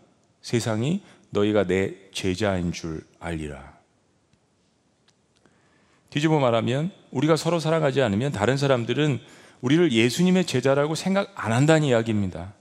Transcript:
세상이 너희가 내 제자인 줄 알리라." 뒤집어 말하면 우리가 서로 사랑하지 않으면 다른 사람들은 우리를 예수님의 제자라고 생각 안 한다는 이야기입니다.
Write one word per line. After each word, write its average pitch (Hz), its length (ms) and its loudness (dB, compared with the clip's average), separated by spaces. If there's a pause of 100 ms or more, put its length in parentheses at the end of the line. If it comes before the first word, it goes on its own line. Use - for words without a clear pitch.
(420)
세상이 120 600 -2 (280)
너희가 104 360 2
내 95 280 0 (180)
제자인 92 640 -4
줄 80 320 -10 (140)
알리라." 73 580 -12 (2250)
뒤집어 156 300 2
말하면 123 520 0 (200)
우리가 151 260 2
서로 165 240 -2
사랑하지 151 400 0
않으면 120 320 0
다른 110 240 0
사람들은 131 640 0 (400)
우리를 151 320 2
예수님의 175 520 4
제자라고 139 500 0
생각 190 400 -4
안 - 180 -4
한다는 151 340 4
이야기입니다. 104 720 -2